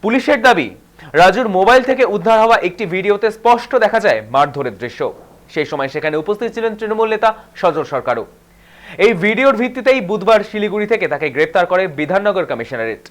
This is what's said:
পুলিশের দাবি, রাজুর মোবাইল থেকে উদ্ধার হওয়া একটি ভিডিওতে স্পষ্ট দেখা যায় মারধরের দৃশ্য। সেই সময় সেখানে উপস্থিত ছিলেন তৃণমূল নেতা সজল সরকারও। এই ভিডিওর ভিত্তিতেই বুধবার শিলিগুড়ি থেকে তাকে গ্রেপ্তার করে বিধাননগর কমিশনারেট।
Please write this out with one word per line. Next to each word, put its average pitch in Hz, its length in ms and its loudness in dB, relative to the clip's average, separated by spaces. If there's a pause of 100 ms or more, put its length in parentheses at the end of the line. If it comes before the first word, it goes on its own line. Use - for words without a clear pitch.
পুলিশের 262 440 0
দাবি, 170 220 2 (520)
রাজুর 190 260 4 (100)
মোবাইল 226 320 6
থেকে 262 160 2 (120)
উদ্ধার 220 260 2
হওয়া 226 140 4 (120)
একটি - 160 -6 (100)
ভিডিওতে 202 420 0
স্পষ্ট 233 340 2 (140)
দেখা 208 220 2
যায় 117 140 2 (140)
মারধরের 135 480 0
দৃশ্য। 120 180 -8 (540)
সেই 151 160 -2
সময় 135 240 -4
সেখানে 151 280 -4
উপস্থিত 208 340 -4
ছিলেন 226 220 -4
তৃণমূল 220 360 -2
নেতা 220 140 2 (320)
সজল 156 320 0
সরকারও। 123 320 -4 (800)
এই 226 80 6 (120)
ভিডিওর 226 360 2
ভিত্তিতেই 254 480 0
বুধবার 208 320 2 (100)
শিলিগুড়ি 208 420 -4
থেকে 190 200 -2
তাকে 151 140 -4 (100)
গ্রেপ্তার 160 360 0
করে 185 120 2 (140)
বিধাননগর 185 520 -2
কমিশনারেট। 113 600 -6